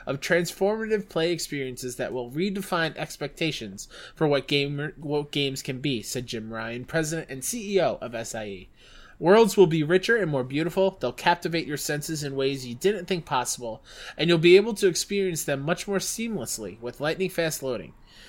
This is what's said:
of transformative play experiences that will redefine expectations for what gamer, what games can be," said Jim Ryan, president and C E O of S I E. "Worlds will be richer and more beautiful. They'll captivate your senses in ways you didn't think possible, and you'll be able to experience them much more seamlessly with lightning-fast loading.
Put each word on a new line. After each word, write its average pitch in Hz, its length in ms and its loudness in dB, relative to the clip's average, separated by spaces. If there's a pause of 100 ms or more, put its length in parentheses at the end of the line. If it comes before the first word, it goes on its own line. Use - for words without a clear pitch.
of 139 140 -4
transformative 202 880 0
play 165 200 0
experiences 131 640 -6
that 110 160 -4
will 120 180 -6
redefine 180 640 -2
expectations 143 920 -6 (280)
for 160 120 2
what 143 220 2
gamer, 143 500 0
what 147 320 -4
games 139 300 -2
can 131 200 -8
be," 139 200 -2
said 123 260 -6
Jim 110 240 -8
Ryan, 117 360 -8
president 160 420 -4
and 131 160 -10
C 208 320 -4
E 175 60 6
O 120 180 2
of 117 140 -8
S 113 200 -6
I 110 120 -6
E. 95 220 -12 (500)
"Worlds 208 400 6
will 185 80 12
be 156 160 2
richer 185 340 2
and 180 140 0
more 135 140 0
beautiful. 170 560 0
They'll - 120 -2
captivate - 540 2
your 147 100 -4
senses 147 480 -4
in 135 100 -6
ways 135 300 0
you 120 100 -8
didn't 190 300 2
think 175 220 -4
possible, 120 580 -2 (320)
and 165 140 2
you'll 170 80 6
be 175 180 10
able 220 180 4
to 196 140 4
experience 185 560 0
them 139 160 -2
much 160 260 -2
more 196 120 -2
seamlessly 117 800 -6
with 120 200 -10
lightning-fast 165 640 -2
loading. 117 300 -6 (360)